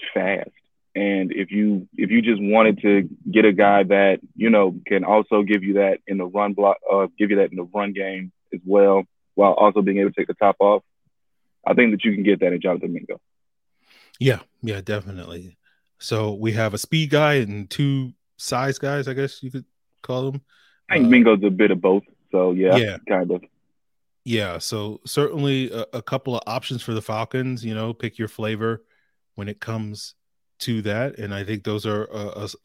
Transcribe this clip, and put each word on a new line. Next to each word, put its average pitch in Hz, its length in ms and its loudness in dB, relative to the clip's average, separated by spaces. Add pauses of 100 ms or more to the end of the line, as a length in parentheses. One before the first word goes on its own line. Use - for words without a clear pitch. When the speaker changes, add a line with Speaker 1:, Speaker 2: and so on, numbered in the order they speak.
(140)
Speaker 1:
fast. 98 360 -2 (440)
And 98 380 -2
if 95 180 -4
you, 104 460 0
if 104 140 -2
you 113 120 4
just 107 180 0
wanted 104 420 4
to 101 260 4 (220)
get 110 140 6
a 104 80 6
guy 101 320 4
that, 98 360 4 (160)
you 113 140 0
know, 98 360 2
can 95 180 0
also 104 380 2
give 101 200 0
you 98 120 -2
that 98 320 2
in 98 120 -4
the 92 60 -4
run 101 300 -2
block, 98 240 4 (120)
uh, 98 180 2 (100)
give 104 120 0
you 101 60 0
that 95 140 2
in 87 60 -12
the 90 80 -8
run 101 280 -6
game 95 400 -10 (220)
as 87 100 -10
well, 98 400 4 (300)
while 98 180 6
also 104 300 4
being 98 160 0
able 98 120 2
to - 60 -10
take 95 120 -2
the 90 60 -6
top 98 260 2
off, 101 220 4 (840)
I 98 80 2
think 117 180 4
that 104 120 -2
you 107 100 2
can 98 80 -2
get 95 180 2
that 90 120 2
in 87 80 -4
Jonathan 90 320 -4
Mingo. - 280 -10 (1000)
Speaker 2:
Yeah, 123 220 2 (220)
yeah, 104 180 -6
definitely. 90 760 -10 (420)
So 107 360 -4
we 110 180 -2
have 107 220 -2
a 104 40 -6
speed 160 320 -2
guy 147 240 4
and 104 340 -2
two 135 440 -2 (240)
size 131 420 -4
guys, 139 280 -4
I 131 80 -6
guess 135 280 -6
you 131 80 -12
could 127 140 -12 (380)
call 131 280 -6
them. 135 120 -10 (460)
Speaker 1:
I 185 60 -2
think 135 120 4
Speaker 2:
Uh, 117 40 6
Speaker 1:
Mingo's 113 340 6
a 101 60 2
bit 98 200 2
of 90 100 -2
both. 95 240 2 (280)
So, 92 200 2
yeah, 92 240 2
Speaker 2:
Yeah. 101 220 0 (100)
Speaker 1:
kind 92 220 -2
of. 90 140 -4 (800)
Speaker 2:
Yeah, 104 340 -4
so 107 480 -10
certainly 143 640 -2
a, 113 240 -8
a 113 80 -10
couple 131 340 -6
of - 100 -6
options 123 360 -8
for 120 100 -8
the 110 80 -4
Falcons, 117 640 -6
you 110 100 -8
know, 110 200 -6
pick - 240 -10
your 110 100 -6
flavor 110 560 -6 (520)
when 101 120 -10
it 104 120 -14
comes 110 540 -10 (460)
to 113 220 -4
that. 107 360 -4
And 101 160 -10
I 98 100 -8
think 104 200 -8
those 107 220 -6
are 107 180 -4
a, - 140 -12
a, 104 300 -12 (160)